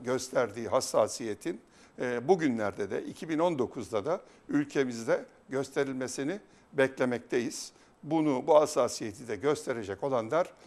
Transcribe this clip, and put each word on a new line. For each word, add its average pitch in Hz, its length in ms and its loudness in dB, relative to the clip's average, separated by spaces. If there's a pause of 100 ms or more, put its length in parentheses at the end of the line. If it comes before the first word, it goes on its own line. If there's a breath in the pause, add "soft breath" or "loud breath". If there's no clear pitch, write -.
gösterdiği 120 640 -2
hassasiyetin, 120 920 0 (380 soft breath)
e, 123 300 -2
bugünlerde 113 640 2
de, 127 140 -4
iki 151 240 -10
bin 156 100 -2
on 165 200 2
dokuzda 107 460 -2
da 165 160 -2 (280 loud breath)
ülkemizde 131 760 0 (240)
gösterilmesini 135 920 -4 (320 soft breath)
beklemekteyiz. 131 1000 0 (300 soft breath)
Bunu, 147 440 2
bu 160 80 8
hassasiyeti 123 760 4
de 110 80 -4
gösterecek 117 680 -2
olanlar 131 480 0 (140 loud breath)